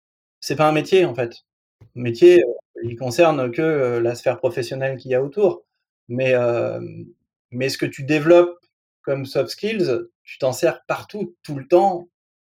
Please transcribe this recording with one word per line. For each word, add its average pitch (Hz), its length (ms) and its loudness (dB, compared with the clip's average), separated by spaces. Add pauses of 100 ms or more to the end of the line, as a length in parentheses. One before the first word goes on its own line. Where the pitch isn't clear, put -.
(400)
c'est - 160 -8
pas 151 120 4
un 156 40 2
métier, 165 320 2
en 131 100 -2
fait. 120 300 -6 (500)
Le 123 80 -12
métier, 165 400 6
heu, - 420 -6
il 120 120 -8
concerne 135 560 0
que, 160 100 -4
heu, 131 380 0
la 120 140 -2
sphère 120 240 -4
professionnelle 135 600 -4
qu'il 131 140 -10
y - 20 0
a 127 80 2
autour. 175 420 -2 (440)
Mais 131 240 -2
hem, 117 760 -2 (460)
mais 131 160 -4
ce 135 100 -8
que 147 80 -4
tu 143 180 -10
développes 165 540 4 (440)
comme 139 240 -4
soft - 240 -4
skills, 175 580 -4 (160)
tu - 140 -20
t'en 131 140 -2
sers 156 340 -2
partout, 175 560 -8
tout 147 160 -10
le 131 100 -14
temps, 180 400 2 (520)